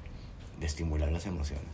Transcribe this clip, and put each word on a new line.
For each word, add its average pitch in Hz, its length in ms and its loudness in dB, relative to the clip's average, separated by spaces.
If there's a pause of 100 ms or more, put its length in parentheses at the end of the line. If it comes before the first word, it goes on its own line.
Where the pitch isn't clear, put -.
(600)
de 80 60 0
estimular 76 440 4
las 82 160 2
emociones. 71 480 0